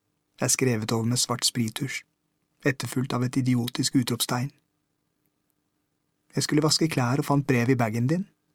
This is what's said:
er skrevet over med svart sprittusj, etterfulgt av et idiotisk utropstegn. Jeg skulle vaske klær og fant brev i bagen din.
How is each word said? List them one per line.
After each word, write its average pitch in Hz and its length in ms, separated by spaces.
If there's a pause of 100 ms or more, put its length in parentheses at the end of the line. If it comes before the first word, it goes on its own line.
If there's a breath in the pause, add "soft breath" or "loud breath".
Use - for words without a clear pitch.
(420)
er 123 80
skrevet 117 420
over 113 200
med 120 100
svart - 240
sprittusj, 123 560 (640)
etterfulgt 131 480
av 123 120
et 127 120
idiotisk 127 640
utropstegn. 123 500 (1800)
Jeg - 120
skulle 147 180
vaske 156 260
klær 135 320
og - 60
fant 143 180
brev 120 240
i 131 80
bagen 120 320
din. 180 160 (280)